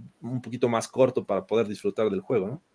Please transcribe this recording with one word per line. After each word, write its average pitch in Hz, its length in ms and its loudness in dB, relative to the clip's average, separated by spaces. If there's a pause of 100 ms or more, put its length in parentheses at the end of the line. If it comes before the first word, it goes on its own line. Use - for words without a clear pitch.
(220)
un 120 200 -6
poquito 123 280 0
más 113 180 0
corto 120 380 2
para 95 200 -2
poder 107 220 2
disfrutar 104 420 -2
del 95 120 0
juego, 101 260 0
¿no? 135 140 -8 (140)